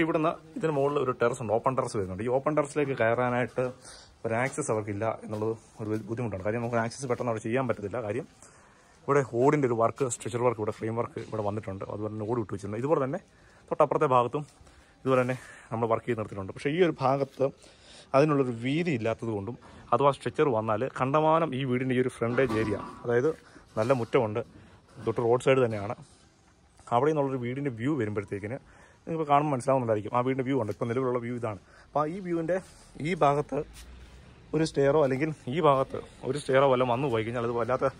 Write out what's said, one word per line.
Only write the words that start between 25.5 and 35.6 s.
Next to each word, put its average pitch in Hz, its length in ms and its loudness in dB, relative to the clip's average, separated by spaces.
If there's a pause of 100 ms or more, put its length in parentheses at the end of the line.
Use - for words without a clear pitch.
തന്നെയാണ്. 107 300 -4 (1000)
അവിടെ 131 160 4
നിന്നുള്ളൊരു 139 340 0
വീടിൻ്റെ 135 340 -4
വ്യൂ 127 120 -2 (100)
വരുമ്പോഴത്തേക്കിന് 104 560 -4 (480)
നിങ്ങൾക്ക് 160 260 -4
കാണുമ്പോൾ 147 220 4
മനസ്സിലാവുന്നുണ്ടായിരിക്കും. 117 640 0
ആ 123 80 2
വീടിൻ്റെ 131 240 0
വ്യൂ 139 120 0
ഉണ്ട്, 104 140 -4
ഇപ്പോൾ 123 160 -4
നിലവിലുള്ള 123 340 -2
വ്യൂ 120 160 -6
ഇതാണ്. 107 180 -6 (280)
അപ്പോൾ 143 160 -2 (120)
ഈ - 20 -8 (100)
വ്യൂവിൻ്റെ 165 300 -2 (520)
ഈ 180 40 0 (100)
ഭാഗത്ത് 147 360 2 (960)
ഒരു 160 140 2
സ്റ്റെയറോ 139 360 4
അല്ലെങ്കിൽ 147 240 0 (260)
ഈ - 20 -2 (100)